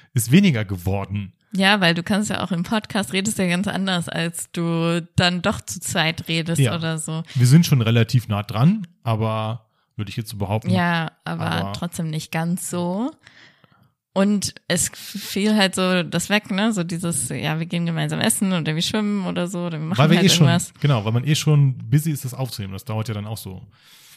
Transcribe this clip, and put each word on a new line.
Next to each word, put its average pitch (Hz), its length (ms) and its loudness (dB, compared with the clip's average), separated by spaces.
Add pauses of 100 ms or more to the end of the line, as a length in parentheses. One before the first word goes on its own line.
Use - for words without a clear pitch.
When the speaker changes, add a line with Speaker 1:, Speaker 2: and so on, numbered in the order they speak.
(160)
Speaker 1:
ist 117 160 0
weniger 151 340 6
geworden. 95 680 -4 (180)
Speaker 2:
Ja, 196 300 4
weil 170 120 4
du 170 80 -2
kannst 214 300 -2
ja - 120 -4
auch 185 80 -4
im 175 120 -2
Podcast 214 500 -4
redest 190 240 -2
ja 185 100 0
ganz 180 200 -2
anders, 185 420 -2
als 170 420 -6
du 170 640 -2
dann 180 280 2
doch - 180 -2
zu - 180 -10
zweit 165 480 -4
redest 165 320 -2
Speaker 1:
Ja. 147 160 4
Speaker 2:
oder 160 220 -4
so. 160 240 -6 (140)
Speaker 1:
Wir 123 100 4
sind 156 220 8
schon 135 160 4
relativ 113 440 4
nah 104 140 -2
dran, 165 460 2 (160)
aber 110 640 -4 (260)
würde 101 140 -8
ich - 80 -10
jetzt 110 140 -8
so 104 60 -10
behaupten. 101 340 -2
Speaker 2:
Ja, 170 400 0 (140)
aber 165 260 -4
Speaker 1:
Aber 165 220 -4
Speaker 2:
trotzdem 170 360 -6
nicht 156 220 -8
ganz 170 400 -4
so. 185 400 -4 (1000)
Und 196 420 0 (140)
es 175 240 0
fiel 202 640 -2
halt 190 180 4
so 185 280 2
das 175 260 -2
weg, 208 200 0
ne? 208 220 2
So 190 140 0
dieses, 170 440 -4
ja, 151 300 -2
wir 165 60 -2
gehen 170 200 -2
gemeinsam 160 360 -2
essen 202 320 0
oder 156 200 -2
wir 160 80 -2
schwimmen 208 460 -2
oder 175 200 -4
so 175 180 -6
oder 170 120 -6
wir 156 80 -6
machen 160 120 -4
Speaker 1:
Weil 156 120 6
wir 175 80 6
Speaker 2:
halt 185 100 4
Speaker 1:
eh - 20 6
schon, 151 180 6
Speaker 2:
irgendwas. 175 320 2
Speaker 1:
genau, 131 240 2
weil 110 80 -2
man 120 140 0
eh 147 100 4
schon 143 420 4 (120)
busy 151 220 2
ist, 135 120 -6
das 123 100 -8
aufzunehmen. 113 400 -8
Das 95 120 -12
dauert 110 240 -4
ja 107 40 -2
dann 104 140 -6
auch 110 100 -8
so, 92 300 -12 (480)